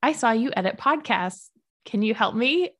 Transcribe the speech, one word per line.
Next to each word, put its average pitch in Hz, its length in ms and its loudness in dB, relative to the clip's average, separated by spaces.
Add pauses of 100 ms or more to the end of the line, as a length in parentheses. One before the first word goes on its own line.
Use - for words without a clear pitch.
I 302 100 4
saw 240 180 2
you 226 240 0
edit 190 220 -2
podcasts. 226 720 -2 (360)
Can - 160 -2
you 220 120 2
help 214 220 0
me?" 285 440 0